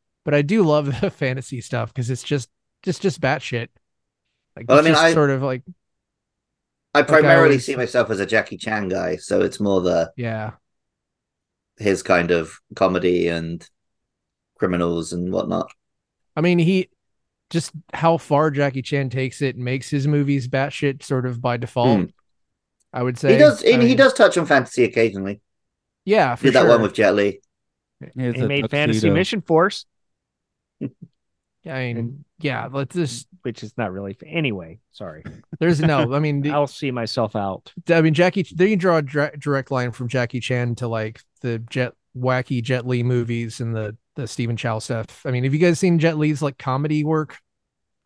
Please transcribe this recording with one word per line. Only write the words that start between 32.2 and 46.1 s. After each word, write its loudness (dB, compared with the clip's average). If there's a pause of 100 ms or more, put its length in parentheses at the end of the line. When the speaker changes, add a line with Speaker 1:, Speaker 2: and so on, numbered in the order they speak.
Speaker 1:
yeah, -6
let's -6
just -4 (140)
Speaker 4:
which -10
is -14
not -4
really -10
f-, -16
anyway, -6 (120)
sorry. -16 (360)
Speaker 1:
There's 2
no, 0
I 0
Speaker 4:
<laughs> -
Speaker 1:
mean, -2
the -2
Speaker 4:
I'll 0
see -6
myself -4
out. -6 (160)
Speaker 1:
I 4
mean, 4
Jackie, 2 (100)
they 4
can 0
draw 2
a 0
dra-, -4
direct -4
line -2
from -8
Jackie -4
Chan -2
to, -6
like, -6 (200)
the -4
Jet, -6 (240)
wacky -2
Jet -4
Li 0
movies -2
and -6
the, -6 (200)
the -8
Stephen -4
Chow -4
stuff. -10
I -4
mean, -2
have 0
you 0
guys 2
seen 2
Jet 0